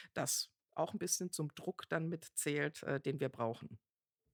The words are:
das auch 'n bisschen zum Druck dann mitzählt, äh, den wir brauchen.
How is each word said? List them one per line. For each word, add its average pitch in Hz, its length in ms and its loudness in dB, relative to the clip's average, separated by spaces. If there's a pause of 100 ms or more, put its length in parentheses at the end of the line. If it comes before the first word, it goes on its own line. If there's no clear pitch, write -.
(140)
das - 360 0 (240)
auch 165 200 0
'n 196 40 -2
bisschen 180 340 0
zum 151 220 -2
Druck - 340 -6
dann 160 200 2
mitzählt, 147 760 0
äh, 135 160 2
den 131 200 0
wir 135 80 2
brauchen. 117 500 -2 (560)